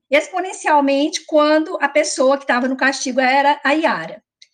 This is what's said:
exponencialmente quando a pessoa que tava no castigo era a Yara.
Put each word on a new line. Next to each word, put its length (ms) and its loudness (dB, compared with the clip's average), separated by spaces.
exponencialmente 1120 0
quando 560 2
a 80 -2
pessoa 480 2
que 100 -12
tava 220 0
no 80 -4
castigo 440 -2
era 440 2
a 80 2
Yara. 500 -2